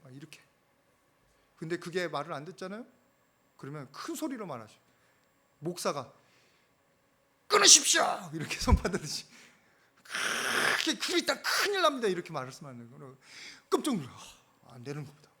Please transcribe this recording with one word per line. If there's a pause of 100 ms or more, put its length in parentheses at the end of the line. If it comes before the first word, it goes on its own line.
막
이렇게. (1160)
근데
그게
말을
안
듣잖아요? (720)
그러면
큰
소리로
말하셔요. (800)
목사가 (1400)
"끊으십시오!" (300)
이렇게
<laughs>
손
받듯이, (1600)
"그렇게
그리
있다
큰일
납니다."
이렇게
말씀하는
거예요. (520)
깜짝
놀라. (540)
"아,
안
되는
겁니다." (100)